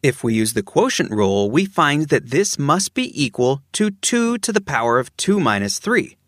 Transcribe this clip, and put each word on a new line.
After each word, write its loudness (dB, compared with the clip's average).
If 0
we 0
use 0
the -2
quotient 0
rule, 0
we 0
find 0
that 0
this 0
must 0
be -4
equal 0
to -2
two -2
to -6
the 2
power 2
of -6
two 0
minus 0
three. -2